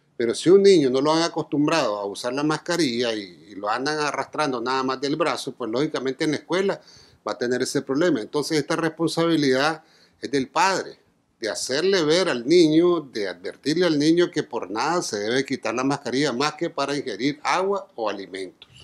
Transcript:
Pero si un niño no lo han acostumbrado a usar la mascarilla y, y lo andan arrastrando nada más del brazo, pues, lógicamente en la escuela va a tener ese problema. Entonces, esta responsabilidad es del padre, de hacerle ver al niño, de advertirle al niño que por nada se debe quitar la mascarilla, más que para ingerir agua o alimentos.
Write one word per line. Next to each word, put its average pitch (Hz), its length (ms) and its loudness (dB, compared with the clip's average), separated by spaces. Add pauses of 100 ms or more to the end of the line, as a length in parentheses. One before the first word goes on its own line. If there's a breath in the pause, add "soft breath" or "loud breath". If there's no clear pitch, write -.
(160)
Pero 117 200 -2
si - 160 4
un 202 100 10
niño 170 300 6
no 131 100 2
lo 151 100 2
han 165 120 2
acostumbrado 151 760 0
a 101 80 -4
usar 101 280 -6
la 143 100 -2
mascarilla 143 720 0
y, 87 340 -12
y 101 60 -16
lo 101 120 -6
andan 131 300 -2
arrastrando 139 640 -4
nada 131 220 -2
más 131 180 -2
del 143 140 0
brazo, 139 380 0
pues, 113 180 -8
lógicamente 131 540 -2
en 156 60 0
la 135 60 -2
escuela 185 420 -2 (480 soft breath)
va 107 40 -4
a 104 60 -6
tener 127 260 -2
ese 139 180 -2
problema. 139 400 0
Entonces, 147 380 -2
esta 151 160 -2
responsabilidad 160 1080 0 (380 soft breath)
es 107 80 -8
del 135 200 -2
padre, 156 500 0 (400)
de 110 100 -4
hacerle 165 540 0
ver 170 260 2
al 120 180 -4
niño, 170 540 6
de 117 260 -6
advertirle 113 600 -2
al 156 100 2
niño 165 320 4
que 147 140 -4
por 95 260 -8
nada 143 320 -2
se - 160 -6
debe 120 280 -2
quitar 110 280 -4
la 127 100 -2
mascarilla, 135 480 -2
más 139 220 -2
que 170 160 -6
para 139 260 -4
ingerir 131 460 -4
agua 190 540 -2
o 110 120 -4
alimentos. 95 600 -10 (140)